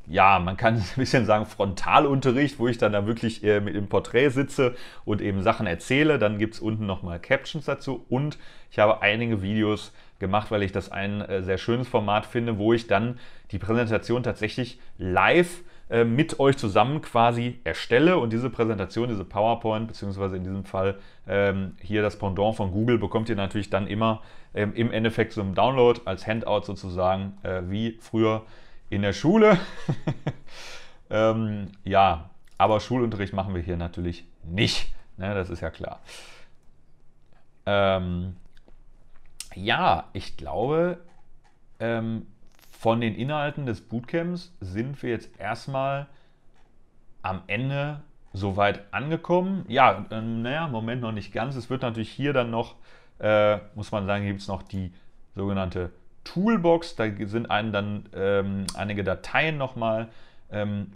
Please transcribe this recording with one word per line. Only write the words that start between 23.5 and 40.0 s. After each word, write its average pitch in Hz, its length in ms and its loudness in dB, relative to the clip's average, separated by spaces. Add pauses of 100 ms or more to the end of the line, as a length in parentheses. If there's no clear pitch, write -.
dann 98 160 0
immer, 110 360 0 (320)
ähm, 107 200 0
im 117 160 2
Endeffekt 113 420 0
so 107 100 -2
im 98 120 -2
Download 120 500 6
als 95 220 -4
Handout 107 360 0
sozusagen, 95 800 -2
äh, 92 260 -4
wie 113 320 -4
früher 110 420 2 (480)
in 101 120 0
der 101 100 2
Schule. 208 500 6
<laughs> - 60 -8 (1400)
Ähm, 107 600 2 (160)
ja, 95 460 4 (280)
aber 104 220 4
Schulunterricht 107 520 -2
machen 95 220 -4
wir 87 80 -2
hier 87 140 -4
natürlich 87 480 -6 (180)
nicht, 92 500 0 (240)
ne, 98 180 -6
das 92 160 -4
ist 87 100 -8
ja 80 100 -6
klar. - 300 -12 (1600)
Ähm, 92 720 0 (1200)
ja, 113 600 2